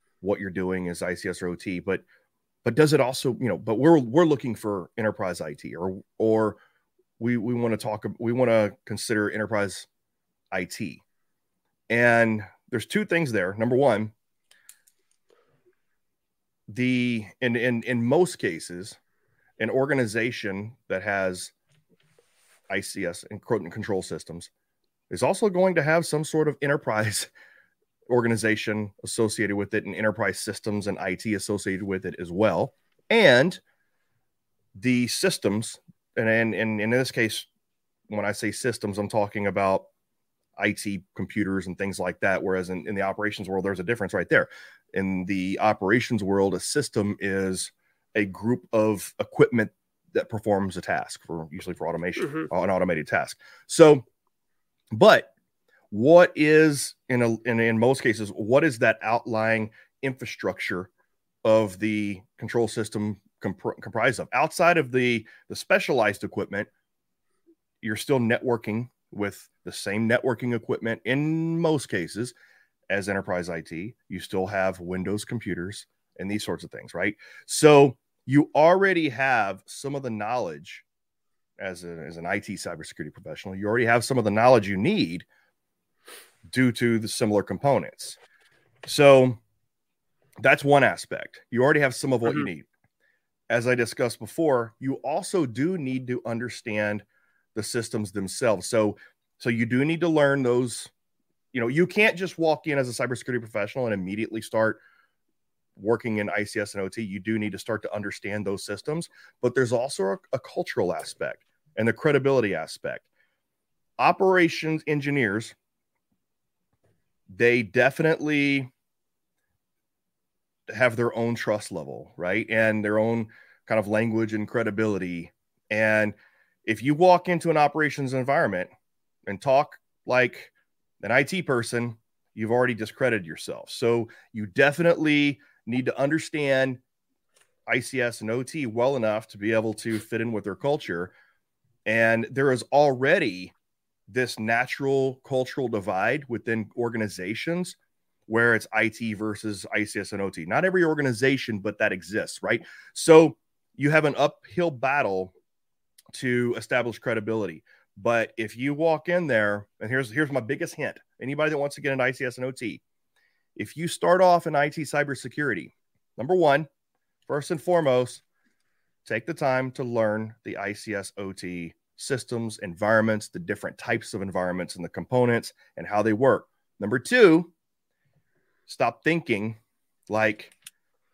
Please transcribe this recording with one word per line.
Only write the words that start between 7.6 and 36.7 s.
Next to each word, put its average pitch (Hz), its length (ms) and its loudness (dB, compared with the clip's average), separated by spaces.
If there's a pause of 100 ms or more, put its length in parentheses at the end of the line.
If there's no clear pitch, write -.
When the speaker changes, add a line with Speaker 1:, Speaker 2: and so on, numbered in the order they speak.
Speaker 1:
talk, 107 260 -8 (140)
we 117 140 -2
wanna 113 400 2 (120)
consider 107 460 -2
enterprise 101 560 -4 (680)
I 92 120 -4
T. 87 360 -10 (880)
And 117 560 4 (240)
there's 113 180 -4
two 208 200 -2
things 165 260 0
there. 95 220 0
Number 120 220 0
one, 110 360 2 (2500)
the, 123 560 0 (160)
in, 120 160 0
in, 117 280 2
in 120 200 0
most 160 340 2
cases, 90 580 -6 (640)
an 110 120 -2
organization 117 1040 -2 (120)
that 95 140 -4
has 95 500 -4 (1160)
I 98 100 -2
C 95 260 -6
S 85 240 -8
and 104 100 -12
cro-, 113 200 -2 (100)
control 98 320 -4
systems 85 480 -12 (600)
is - 120 -4
also 196 260 2
going 185 260 2
to 156 80 2
have 160 240 2
some 151 180 -2
sort 156 240 0
of 143 140 -4
enterprise 113 680 -2 (400)
<laughs> - 420 -18
organization 110 800 0 (140)
associated 104 520 0
with 101 180 -4
it 104 100 0
and 95 100 -8
enterprise 101 440 -2
systems 104 480 -6
and 98 120 -6
I 92 160 -4
T 107 200 -4
associated 98 480 -4
with 95 240 -4
it 87 120 -8
as 87 120 -10
well. 98 440 0 (360)
And 180 480 6 (1160)
the 123 340 2
systems, - 720 -2 (380)
and, 113 120 0
and, 113 260 2
and 107 260 -2